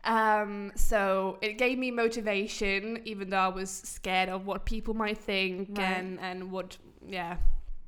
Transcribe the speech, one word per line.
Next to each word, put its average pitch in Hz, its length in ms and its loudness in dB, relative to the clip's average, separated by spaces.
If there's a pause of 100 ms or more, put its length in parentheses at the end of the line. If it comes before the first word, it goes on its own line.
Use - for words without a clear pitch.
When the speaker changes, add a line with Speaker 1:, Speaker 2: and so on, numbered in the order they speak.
Speaker 1:
Um, 214 720 2
so 190 640 4
it 214 180 -4
gave 254 180 2
me 254 140 -2
motivation, 214 1120 0
even 196 240 -8
though 196 80 0
I 185 120 4
was 190 200 -6
scared 185 600 -2
of 190 180 -6
what - 180 -4
people 220 300 -2
might 214 240 0
think 190 580 -2
Speaker 2:
Right. 190 80 0
Speaker 1:
and, 185 340 -4
and 185 320 -8
what, 180 260 -8 (280)
yeah. 180 320 -6 (500)